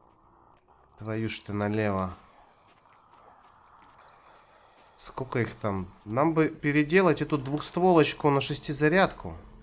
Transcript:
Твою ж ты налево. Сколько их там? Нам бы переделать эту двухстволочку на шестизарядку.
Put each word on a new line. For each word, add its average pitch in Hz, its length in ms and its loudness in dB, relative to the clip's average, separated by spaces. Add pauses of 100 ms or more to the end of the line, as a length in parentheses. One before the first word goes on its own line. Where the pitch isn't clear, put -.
(960)
Твою 110 300 -4
ж - 140 -6
ты - 100 -10
налево. 104 640 -2 (2750)
Сколько - 440 -8
их 110 160 -2
там? 95 360 -6 (140)
Нам 139 280 0
бы 156 140 2
переделать 151 720 2
эту 151 160 -2
двухстволочку 151 920 2
на 139 100 4
шестизарядку. 147 960 0 (280)